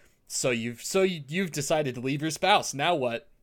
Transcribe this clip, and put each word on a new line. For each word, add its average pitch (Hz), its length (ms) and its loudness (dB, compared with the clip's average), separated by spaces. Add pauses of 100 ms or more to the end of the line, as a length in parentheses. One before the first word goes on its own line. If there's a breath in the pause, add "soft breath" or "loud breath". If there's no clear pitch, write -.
(280)
"So - 240 0
you've, 117 320 -2
so 190 200 2
you, 175 260 0
you've 175 220 -2
decided 147 440 0
to 120 60 -8
leave 139 200 -2
your 156 100 -2
spouse. 185 420 2
Now 151 200 2
what?" 120 360 -2 (140)